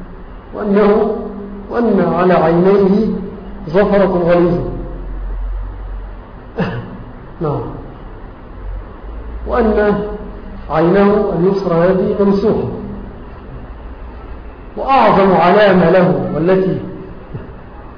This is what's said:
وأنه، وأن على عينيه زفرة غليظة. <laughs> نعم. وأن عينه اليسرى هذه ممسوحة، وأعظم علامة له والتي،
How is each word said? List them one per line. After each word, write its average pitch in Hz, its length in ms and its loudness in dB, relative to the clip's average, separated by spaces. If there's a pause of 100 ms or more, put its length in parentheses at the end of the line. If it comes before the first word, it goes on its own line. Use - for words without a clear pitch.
(540)
وأنه، 208 640 2 (540)
وأن 220 300 2 (140)
على 180 200 4
عينيه 190 720 4 (640)
زفرة 185 600 2
غليظة. 175 340 4 (2000)
<laughs> - 100 -2 (680)
نعم. 139 200 -2 (1900)
وأن 214 460 2 (760)
عينه 180 540 4 (140)
اليسرى 180 360 2
هذه 185 460 2
ممسوحة، 196 480 2 (2000)
وأعظم 196 560 4
علامة 180 580 6
له 175 440 4
والتي، 170 460 2 (1160)